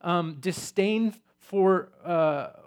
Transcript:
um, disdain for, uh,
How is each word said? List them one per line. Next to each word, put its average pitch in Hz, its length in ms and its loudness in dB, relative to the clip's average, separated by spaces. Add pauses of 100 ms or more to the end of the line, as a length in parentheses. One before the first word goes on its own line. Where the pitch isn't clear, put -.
um, 170 360 -2
disdain 208 800 -2 (240)
for, 190 500 2 (140)
uh, 156 460 0 (160)